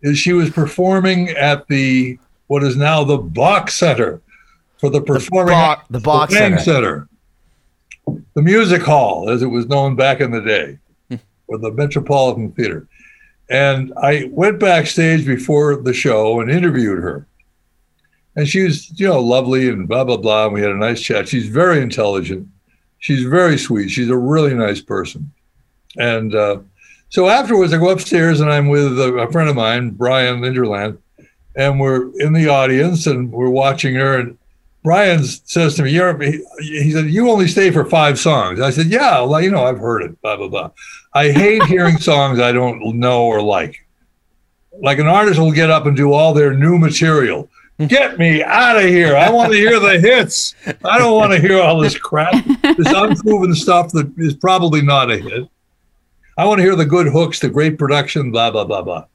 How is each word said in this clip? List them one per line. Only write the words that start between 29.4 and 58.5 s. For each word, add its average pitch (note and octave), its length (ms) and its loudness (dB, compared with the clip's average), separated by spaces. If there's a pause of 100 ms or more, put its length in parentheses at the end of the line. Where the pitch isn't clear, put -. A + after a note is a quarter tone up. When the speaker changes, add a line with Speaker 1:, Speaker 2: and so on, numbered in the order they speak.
Speaker 1:
of C#3+ 40 0
mine, A#2 360 -2
Brian B2 500 -2
Linderland, A2 560 -4 (580)
and C#3 240 0
we're C3 400 -2
in D3+ 140 0
the D#3+ 160 2
audience C#3 580 2
and B2+ 240 -2
we're B2 200 -2
watching C3+ 460 -2
her. C3+ 220 0
And A#2+ 200 -8 (440)
Brian F3 380 2
s-, B2 240 -6
says E3 300 0
to D#3+ 100 -2
me, C3+ 80 -2
"You're," E3+ 280 0
he, D3 220 -4 (180)
he D3+ 320 -4
said, D#3+ 180 -2
"You A3 200 0
only G3+ 160 2
stay F#3 240 2
for D3+ 140 0
five D3+ 340 2
songs." G#2 420 0
I C3+ 100 0
said, D3+ 160 -2
"Yeah, G#3+ 340 2
well, C#3+ 200 0
you F#3 100 0
know, D#3 140 0
I've B2 140 -2
heard A2 240 -4
it, E2 200 -14
blah, G#2+ 140 -4
blah, G2 120 -8
blah." F2 220 -8 (420)
I D3 180 2
hate G#3 340 4
hearing E3+ 340 2
<laughs> E3 120 -2
songs C#3 300 2
I B2 120 2
don't A#2 460 -4
know A#2+ 280 0
or A2 160 0
like. F#2 440 -4 (960)
Like, C#3 180 0
an D3+ 80 2
artist F#3+ 320 4
will D#3+ 140 4
get D#3+ 180 2
up D#3 160 2
and C#3+ 100 2
do C#3+ 180 2
all D#3 200 4
their D3 200 4
new D#3+ 240 2
material. D3 720 0 (380)
"Get B3+ 320 0
me D#3+ 240 2
outta A3+ 460 2
here. F3 280 4
I E3 140 4
wanna A#3 240 2
hear A3 240 4
the G3 220 4
hits. A3+ 540 2 (300)
I G3+ 140 2
don't A#3 160 4
wanna G3+ 240 4
hear F#3+ 240 4
all E3 180 2
this D3 160 0
crap, D#3 360 -2 (440)
this E3 160 0
unproven G3+ 600 2
stuff F3 380 2
that D3 260 -2
is D#3+ 160 -2
probably F3 480 0
not C#3 300 2
a G#2+ 60 -2
hit. A#2+ 300 -10 (880)
I D#3+ 100 0
wanna G3+ 160 2
hear F#3 140 4
the D#3+ 80 2
good D#3+ 240 2
hooks, D3+ 320 0
the C#3+ 80 -2
great D3+ 300 0
production, C#3+ 540 -2
blah, A#2 200 0